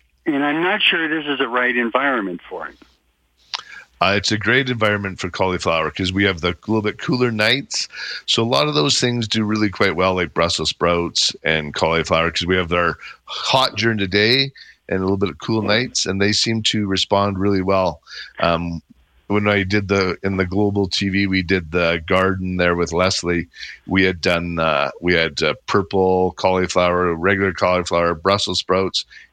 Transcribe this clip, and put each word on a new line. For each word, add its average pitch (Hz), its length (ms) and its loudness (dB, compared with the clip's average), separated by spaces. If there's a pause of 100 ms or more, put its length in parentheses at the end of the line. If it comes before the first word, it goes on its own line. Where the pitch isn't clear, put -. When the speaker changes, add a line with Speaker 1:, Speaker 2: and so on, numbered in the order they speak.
(260)
Speaker 1:
And 143 180 0
I'm 147 180 -2
not 196 200 0
sure 165 260 0
this 151 200 -4
is 139 120 -2
the 131 80 0
right 123 280 0
environment 117 720 -2
for 78 180 -10
it. - 80 -18 (1200)
Speaker 2:
Uh, 95 160 4
it's 101 160 0
a 107 60 0
great 123 320 2
environment 104 500 -2
for 90 100 -4
cauliflower 85 600 0
'cause 92 240 -4
we 101 100 2
have 92 180 0
the 87 140 0 (120)
little 107 160 0
bit 101 160 -4
cooler 123 320 0
nights. 113 560 -2 (400)
So - 160 2
a - 20 0
lot 143 220 2
of 147 80 -2
those 147 240 2
things 120 280 0
do 110 160 0
really 107 260 0
quite 95 260 0
well, 92 180 2
like 90 220 -2
Brussels 82 340 0
sprouts 85 760 0
and 78 300 -2
cauliflower, 82 560 0
'cause 85 160 -4
we 90 120 2
have 87 120 -2
their 85 280 0 (280)
hot - 500 -2
during 107 220 0
the 98 100 -2
day 117 440 2 (380)
and 95 100 -2
a - 20 -2
little 95 160 2
bit 95 120 0
of 69 100 -12
cool 110 240 -2
nights, 104 420 0
and 98 160 -2
they 101 100 4
seem 113 320 0
to 107 240 0
respond 98 520 0
really 98 220 2
well. 92 380 0 (400)
Um, 85 420 0 (460)
when 104 180 0
I 101 180 2
did 98 260 0
the, 95 340 0
in 95 140 -2
the 95 80 2
Global 101 420 0
T 98 220 -2
V, 98 180 -2
we 95 140 0
did 85 300 0
the 85 360 0
garden 92 480 0
there 87 200 2
with 85 180 -2
Leslie. 87 560 0 (360)
We 95 200 2
had 90 160 0
done, 85 380 0
uh, 71 320 2 (100)
we 87 120 2
had, 80 300 0
uh, 76 120 2 (100)
purple 92 720 2
cauliflower, 90 760 2
regular 95 380 0
cauliflower, 87 600 0
Brussels 92 460 0
sprouts 92 440 0 (300)